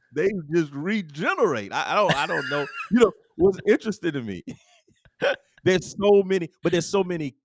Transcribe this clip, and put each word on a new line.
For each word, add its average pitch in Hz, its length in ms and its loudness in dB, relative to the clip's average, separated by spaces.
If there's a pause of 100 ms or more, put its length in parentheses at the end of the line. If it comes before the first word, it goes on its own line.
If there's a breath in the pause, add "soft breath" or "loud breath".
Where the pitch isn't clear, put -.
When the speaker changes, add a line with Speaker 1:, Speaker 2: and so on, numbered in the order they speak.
(120)
Speaker 1:
they 156 180 0 (240)
just 160 200 2
regenerate. 165 1000 -2
I, 139 200 -2
I - 20 0
don't, 196 200 4
I 147 100 0
don't 156 240 -4
know. 143 180 -2 (220)
You 233 120 2
know, 202 100 6 (240)
what's 185 320 2
interesting 202 460 0
to 135 80 -4
me, 98 260 -8
<laughs> - 840 -8 (140)
Speaker 2:
<laughs> - 160 -20
Speaker 1:
there's 185 360 0
so 202 240 6
many, 185 260 -2 (140)
but 170 100 2
there's 170 140 0
so 196 160 0
many 165 420 -6